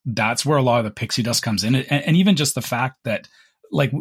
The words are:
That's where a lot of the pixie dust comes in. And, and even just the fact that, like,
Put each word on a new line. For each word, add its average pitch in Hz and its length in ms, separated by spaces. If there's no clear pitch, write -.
That's 110 400
where 147 120
a 135 40
lot 120 180
of 113 60
the 104 60
pixie 113 320
dust 113 180
comes 104 220
in. 120 120
And, 131 160
and 143 260
even 190 180
just 143 200
the 123 60
fact 127 440
that, 107 220
like, 139 300